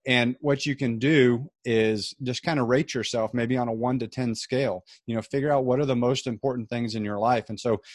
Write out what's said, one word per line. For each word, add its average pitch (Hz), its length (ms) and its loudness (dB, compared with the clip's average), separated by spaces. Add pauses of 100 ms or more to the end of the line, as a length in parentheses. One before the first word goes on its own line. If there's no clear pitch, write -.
And 123 320 2
what 143 260 0
you 139 120 -2
can 117 220 -2
do 127 520 4 (140)
is 110 580 0
just 127 200 -6
kind 156 180 0
of 117 80 0
rate 139 240 2
yourself 113 400 -4
maybe 123 240 0
on 123 100 -2
a 117 60 -4
one 123 260 -2
to 113 80 -4
ten 120 280 -4
scale, 123 500 -2 (200)
you 117 100 -4
know, 110 60 -2
figure 139 300 -2
out 135 140 2
what 127 160 2
are 147 40 0
the 131 120 0
most 123 300 0
important 120 420 -4
things 117 260 -4
in 110 80 -4
your 104 160 -4
life. 113 300 0
And 107 100 -10
so, 113 220 0 (140)